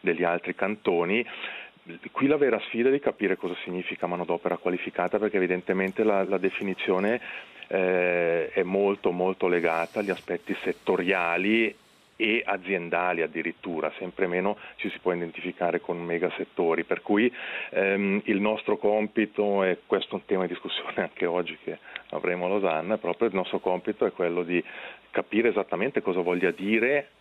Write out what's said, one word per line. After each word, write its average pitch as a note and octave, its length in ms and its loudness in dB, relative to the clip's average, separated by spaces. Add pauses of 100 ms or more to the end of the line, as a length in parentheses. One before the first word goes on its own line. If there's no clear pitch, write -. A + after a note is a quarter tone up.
degli F2 240 0
altri F2 300 0
cantoni. G2 680 0 (840)
Qui C3+ 160 0
la D3 100 6
vera A#2+ 240 4
sfida A#2 280 0
è C3+ 40 6
di C3+ 80 2
capire F#2+ 360 0
cosa F2+ 180 -4 (100)
significa F2+ 420 -6
manodopera F2 500 -2
qualificata, F2+ 640 -2
perché G#2 180 0
evidentemente F#2+ 680 0
la, G2 200 4
la F#2+ 140 0
definizione, F#2+ 840 0 (480)
eh, F2 840 2
è G2 120 2
molto, G2 500 2
molto F#2 340 0
legata E2+ 540 2
agli G2+ 100 -2
aspetti F2 520 -4
settoriali F#2 1120 0 (380)
e A2 300 0
aziendali F2+ 800 0
addirittura, D#2 760 -4
sempre F#2 300 -2
meno F#2 280 0 (200)
ci - 140 -6
si - 100 -12
può F#2 120 0
identificare F2 680 -2
con F2 180 -6
megasettori, E2+ 840 0
per - 180 -2
cui, A2 300 2 (380)
ehm, G2 560 2
il G2+ 140 2
nostro G#2+ 360 0
compito, G#2 880 2
e F#2 200 2
questo - 280 0
è - 60 -6
un - 60 -10
tema F#2 180 0
di F2 100 -2
discussione - 500 -6
anche F2 240 -4
oggi E2 380 -2
che E2 140 -8 (320)
avremo F2+ 340 -2
a F2+ 40 0
Losanna, F#2+ 500 0
proprio F2 280 0
il G2+ 80 0
nostro F#2 240 -2
compito F#2 480 0
è F#2+ 60 0
quello F2 320 0
di F2 180 0 (480)
capire A2+ 380 2
esattamente G2+ 520 0
cosa F#2 200 0
voglia F2+ 320 2
dire A2+ 560 0 (120)